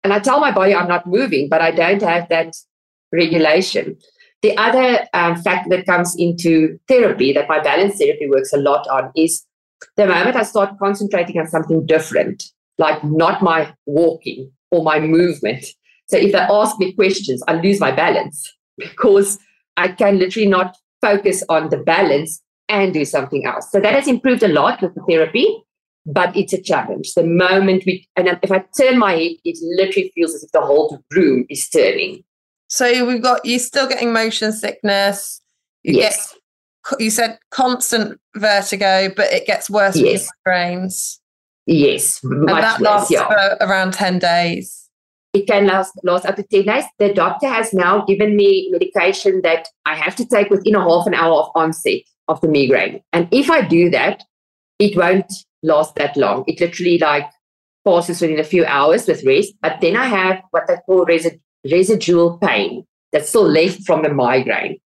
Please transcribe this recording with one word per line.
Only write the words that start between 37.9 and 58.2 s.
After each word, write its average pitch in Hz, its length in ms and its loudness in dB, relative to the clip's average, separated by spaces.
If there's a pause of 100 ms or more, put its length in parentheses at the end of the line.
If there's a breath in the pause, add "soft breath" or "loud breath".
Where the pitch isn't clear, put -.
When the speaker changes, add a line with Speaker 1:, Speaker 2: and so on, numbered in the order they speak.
Speaker 2:
vertigo, 196 800 0
but 208 160 0
it - 140 -2
gets - 240 -4
worse 196 260 2
with 131 80 4
Speaker 1:
Yes. - 260 0 (160)
Speaker 2:
migraines. 180 720 -4 (500)
Speaker 1:
Yes, - 580 0
Speaker 2:
And 143 220 -4
Speaker 1:
much 180 160 0
Speaker 2:
that 226 180 0
Speaker 1:
worse, 214 80 2
Speaker 2:
lasts 208 220 0
Speaker 1:
yeah. - 180 0
Speaker 2:
for 202 360 0
around 190 280 -2
ten 180 260 -2
days. 175 720 -2 (440)
Speaker 1:
It 196 140 0
can 202 200 2
last, 190 260 0 (100)
last 180 240 0
up 196 100 -2
to 202 60 -8
ten 196 220 2
days. 233 200 -2 (140)
The 208 140 2
doctor 202 340 0
has 226 260 -2
now 190 340 2
given 208 280 2
me 196 380 4
medication 185 720 0
that 165 260 0 (180)
I 156 80 -4
have 156 220 -6
to 247 100 -4
take 202 240 2
within 202 240 2
a 196 60 2
half 170 260 2
an 185 80 0
hour 165 200 2
of 147 200 0
onset 160 460 -2 (260)
of 156 140 -4
the 165 80 0
migraine. 135 540 0 (100)
And 170 180 0
if 277 200 2
I 320 100 4
do 170 300 2
that, 139 340 -2 (560)
it 202 160 2
won't 185 360 2 (300)
last 156 340 2
that 143 200 -4
long. - 320 0
It 156 120 -6
literally, 175 380 0
like, 147 280 0 (600)
passes 170 340 2